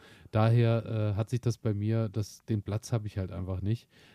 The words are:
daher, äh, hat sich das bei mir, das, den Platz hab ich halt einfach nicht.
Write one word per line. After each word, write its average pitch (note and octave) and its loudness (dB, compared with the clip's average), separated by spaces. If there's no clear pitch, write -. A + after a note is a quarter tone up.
daher, A2+ 2
äh, - -2
hat A2 -2
sich B2 -2
das A#2 -2
bei G#2+ -2
mir, A2 0
das, G2+ -6
den G#2+ -2
Platz - -4
hab G#2+ 0
ich G2+ -6
halt F#2 -4
einfach F#2 -6
nicht. G#2+ -2